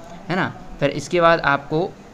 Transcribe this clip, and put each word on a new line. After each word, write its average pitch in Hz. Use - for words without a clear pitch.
है 165
ना। 165
फिर 143
इसके -
बाद 165
आपको 147